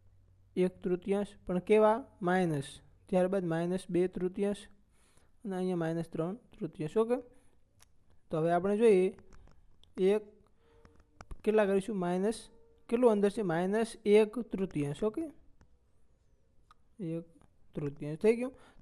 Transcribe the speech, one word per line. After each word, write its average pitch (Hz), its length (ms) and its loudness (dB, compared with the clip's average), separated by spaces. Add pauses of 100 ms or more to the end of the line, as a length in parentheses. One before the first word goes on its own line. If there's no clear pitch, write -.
(640)
એક 185 80 -2 (100)
તૃતીયાંશ, 190 480 -4 (140)
પણ 180 240 -4
કેવા? 214 280 6 (300)
માઇનસ. 175 400 0 (420)
ત્યારબાદ 185 440 0
માઇનસ 175 300 -4 (100)
બે 175 80 2 (140)
તૃતીયાંશ 196 480 -4 (800)
અને 190 160 -8
અહીંયા 185 240 -2
માઇનસ 165 300 -4
ત્રણ 175 220 -4 (200)
તૃતીયાંશ. 165 480 -6
ઓકે, 233 140 -2 (1120)
તો 170 120 -4
હવે 170 140 0
આપણે 190 260 0
જોઈએ 190 260 6 (1040)
એક 214 100 -2 (1200)
કેટલા 214 260 4
કરીશું? 196 360 -2
માઇનસ 190 320 -2 (520)
કેટલું 240 260 4
અંદર 202 200 2
છે? 226 80 -4 (100)
માઇનસ 202 360 -2 (160)
એક 214 260 6 (220)
તૃતીયાંશ. 151 560 -4
ઓકે, 320 140 -6 (1900)
એક 165 100 -10 (500)
તૃતીયાંશ 147 480 -8
થઈ 220 160 6
ગયું. 254 140 -6 (280)